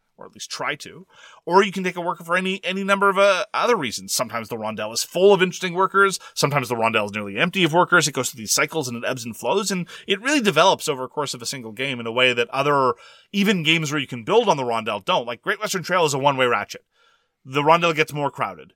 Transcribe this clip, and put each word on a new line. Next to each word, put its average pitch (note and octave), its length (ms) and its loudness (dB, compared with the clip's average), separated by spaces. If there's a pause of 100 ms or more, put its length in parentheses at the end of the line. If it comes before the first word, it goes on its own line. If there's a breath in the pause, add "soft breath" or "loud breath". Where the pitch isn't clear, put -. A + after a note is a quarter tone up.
(160)
or - 100 -20
at - 60 -20
least - 180 -16
try C#3+ 240 -6
to, C#3+ 320 -16 (400 loud breath)
or F#3 160 6
you G3+ 80 -2
can F#3 140 -6
take F3+ 120 -4
a F3 40 -6
worker E3+ 240 -8
for E3 120 0
any, F#3+ 280 -2
any F#3+ 180 -4
number G3 260 2
of, F#3+ 100 4
uh, G3 260 4 (100)
other A3 220 2
reasons. G#2 360 -6
Sometimes A2+ 360 -4
the B2 80 -8
Rondel G#2+ 360 -6
is A#2 120 -4
full F#3+ 280 4
of F#3 100 6
interesting F3+ 320 -2
workers. F#3+ 440 2 (160 loud breath)
Sometimes C#3 340 0
the A#2+ 60 -4
Rondel A2+ 320 2
is G2 60 -10
nearly G2+ 260 -8
empty F3+ 240 0
of D3+ 100 2
workers. E3+ 360 4
It C#3 60 -4
goes B2+ 160 -2
through B2+ 80 -14
these G#2+ 140 -8
cycles C#3+ 360 -2
and A#2 80 -10
it A#2 120 -10
ebbs A#2 160 -6
and A2+ 120 -10
flows, G3 340 -2
and F3+ 160 -4 (220 loud breath)
it G3 120 0
really C#4 200 0
develops F3 480 2
over C3 160 -4
a A#2+ 40 -8
course C#3+ 260 -6
of B2 80 -14
a A#2 40 -12
single A#2+ 260 -10
game B2+ 280 -6
in A2+ 60 -10
a A2+ 60 -4
way B2+ 200 4
that A#2+ 180 0
other, C3+ 440 2 (380 loud breath)
even G3 300 2
games D#3 300 0
where D3+ 80 -2
you B2+ 80 -6
can A#2 160 -10
build G#3 240 2
on E3 80 4
the C3+ 80 -2
Rondel A2+ 400 -4
don't. D#3 220 0
Like, A#2+ 160 -8
Great G3+ 180 -4
Western F#3+ 240 -4
Trail F3+ 200 2
is C#3+ 100 0
a C#3 40 -2
one-way C3 280 2
ratchet. G#2+ 380 -2 (600)
The C3+ 180 -2
Rondel E3 320 4
gets D3+ 180 0
more C#3+ 180 -2
crowded, F#2+ 460 -8